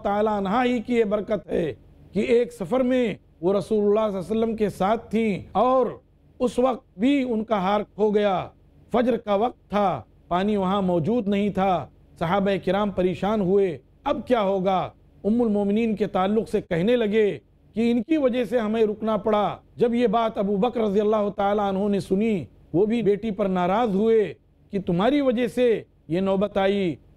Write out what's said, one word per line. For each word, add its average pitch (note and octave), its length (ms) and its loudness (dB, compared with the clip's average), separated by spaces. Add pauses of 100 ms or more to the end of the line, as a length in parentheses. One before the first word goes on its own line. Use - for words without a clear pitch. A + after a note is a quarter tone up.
تعالیٰ G#3 340 0
عنہا G3+ 260 0
ہی B3 160 0
کی A#3+ 160 -4
یہ A3+ 80 4
برکت G3 460 -4
ہے E3+ 240 -2 (380)
کہ F#3+ 80 -2
ایک A#3+ 340 2
سفر G3+ 260 -2
میں B3 340 0 (280)
وہ F#3 120 2
رسول G3+ 240 -2
اللہ G#3 220 2
صلی - 0 -
اللہ A3 100 0
علیہ G3 340 -4
وسلم A3+ 120 -2
کے G#3+ 140 -2
ساتھ A3 420 -2
تھیں G#3 280 0 (120)
اور B3 360 2 (520)
اس B3 200 0
وقت A#3+ 400 -2
بھی C4+ 240 2
ان A3+ 200 -2
کا G#3+ 140 -2
ہار G3 240 0 (140)
کھو G#3+ 140 0
گیا۔ G3 380 0 (440)
فجر A#3 260 2
کا G#3 180 -2
وقت A3+ 340 -2
تھا، F#3 320 0 (260)
پانی G3 300 0
وہاں F#3+ 240 0
موجود F#3 460 0
نہیں G3+ 220 0
تھا۔ F#3 380 0 (320)
صحابہ F#3+ 460 0
کرام G3+ 260 0
پریشان F#3+ 500 0
ہوئے، F#3+ 360 0 (260)
اب G3+ 240 -2
کیا A#3+ 140 2
ہوگا؟ F#3+ 480 0 (340)
ام A3+ 180 2
المومنین G#3 540 0
کے G3 120 -2
تعلق G3 420 0
سے G#3 120 -2
کہنے F#3 340 0
لگے G#3 440 0 (340)
کہ A#3 180 0
ان A#3+ 120 0
کی D#4+ 140 2
وجہ B3+ 260 2
سے A3 160 -2
ہمیں A3 240 0
رکنا G#3+ 340 0
پڑا۔ G3+ 400 0 (180)
جب A3+ 180 0
یہ A#3+ 140 2
بات A3 300 0
ابو G3+ 200 0
بکر A#3 240 0
رضی G#3 180 0
اللہ G#3 360 2
تعالیٰ G3+ 340 0
عنہ G3 200 -2
نے G3+ 100 0
سنی، F#3+ 460 0 (280)
وہ F3+ 120 4
بھی A#3 160 0
بیٹی G3+ 300 0
پر G3 140 -2
ناراض F#3+ 500 0
ہوئے G#3+ 380 2 (380)
کہ G3 140 -4
تمہاری A3 360 2
وجہ B3 260 0
سے A3+ 360 0 (240)
یہ E3 120 -2
نوبت G3 380 0
آئی G3 380 0 (220)